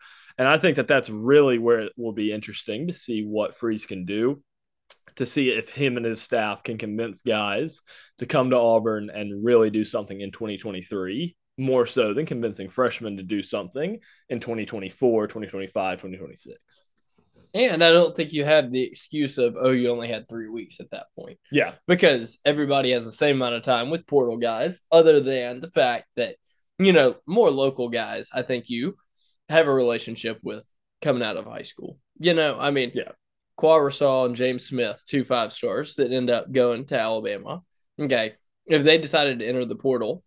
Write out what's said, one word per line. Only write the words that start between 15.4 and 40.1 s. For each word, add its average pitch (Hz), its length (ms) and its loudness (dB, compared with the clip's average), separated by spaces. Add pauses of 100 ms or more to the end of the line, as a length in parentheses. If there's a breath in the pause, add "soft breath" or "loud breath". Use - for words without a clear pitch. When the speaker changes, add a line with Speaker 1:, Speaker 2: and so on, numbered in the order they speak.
Speaker 1:
twenty-five, 95 520 -6
twenty 92 160 -14
twenty-six. - 680 -20 (720)
Speaker 2:
And 185 300 2
I 165 80 10
don't 170 240 6
think 151 160 -4
you 147 140 -2
have 147 260 4
the 127 120 0
excuse 143 540 -6
of, 120 220 0
"Oh, 131 120 2
you 123 180 2
only 117 180 -4
had 113 220 -8
three 113 180 -12
weeks 113 320 -12
at - 120 -18
that - 160 -14 (120)
point." - 180 -16 (140)
Speaker 1:
Yeah. 113 220 0 (120)
Speaker 2:
Because 156 600 2
everybody 139 460 0
has 120 120 -2
the 113 80 -14
same 143 240 0
amount 123 200 -2
of 113 80 -8
time 123 260 0
with 170 180 -6
portal 120 300 0
guys, 120 520 -4
other 160 300 8
than 127 400 -2
the 165 120 -14
fact 123 340 0 (100)
that, 113 220 -4 (400)
you 190 160 6
know, 135 240 6 (100)
more 196 240 4
local 135 380 0
guys, 107 440 -6
I 127 100 -4
think 123 260 -6
you 123 260 -4 (540)
have 156 180 6
a 139 60 2
relationship 117 720 -2
with 107 200 -10 (380)
coming 131 220 -2
out 107 120 -4
of 101 100 -10
high 110 180 -14
school. - 340 -18 (220)
You 165 160 2
know, 151 240 0
I 143 100 -2
mean, 131 240 -2
Speaker 1:
Yeah. - 200 -8 (420)
Speaker 2:
Qua 160 240 6
Rasol 135 480 2
and 120 80 -4
James 127 280 -2
Smith, 117 440 -4
two 135 160 0
five 117 280 -2
stars 123 440 -6
that 127 160 0
end 127 180 -2
up 120 220 -2
going 123 340 2
to 135 140 -2
Alabama. 110 640 -4 (360)
Okay. 120 360 0 (320)
If 151 160 4
they 156 160 8
decided 143 400 0
to 107 80 -6
enter 127 180 -2
the 110 100 -6
portal, 127 520 -2